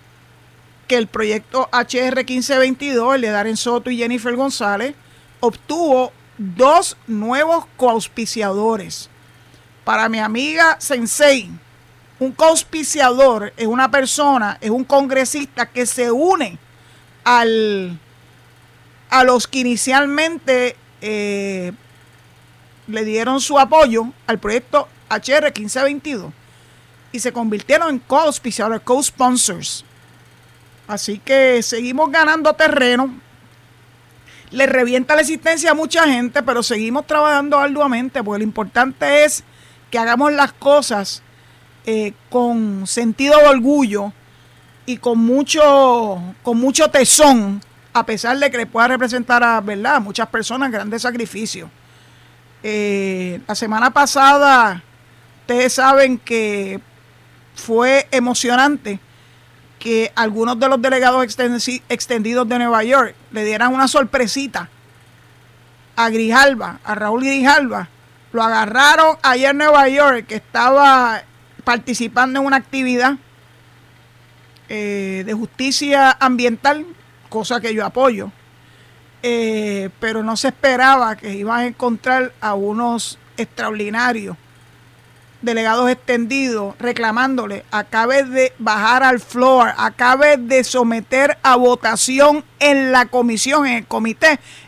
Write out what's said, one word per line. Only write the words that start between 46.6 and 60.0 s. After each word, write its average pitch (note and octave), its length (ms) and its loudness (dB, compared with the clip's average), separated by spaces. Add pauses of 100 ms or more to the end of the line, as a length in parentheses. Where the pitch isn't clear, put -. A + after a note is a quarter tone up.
tesón, A#3+ 720 4 (320)
a A#3+ 140 -2
pesar A#3 320 -4
de C#4+ 140 0
que B3 40 -6
le A#3 100 -4
pueda A3+ 200 0
representar B3 560 0
a, A#3 180 2
¿verdad?, G#3 360 -2
a B3+ 40 0
muchas G3+ 280 -6
personas A#3+ 420 -6
grandes G#3+ 320 -8
sacrificios. A3 640 -8 (960)
Eh, G3 840 -4
la G#3 80 -6
semana A3+ 340 -2
pasada, C4+ 920 4 (600)
ustedes B3 320 0
saben C4+ 440 4
que G#3 640 -4 (760)
fue B3+ 540 0
emocionante B3 920 0 (800)
que A3+ 360 -2